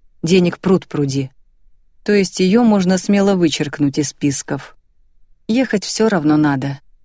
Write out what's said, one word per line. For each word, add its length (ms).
денег 380
пруд 280
пруди. 440
То 100
есть 280
ее 220
можно 340
смело 380
вычеркнуть 640
из 100
списков. 680
Ехать 380
все 240
равно 260
надо, 460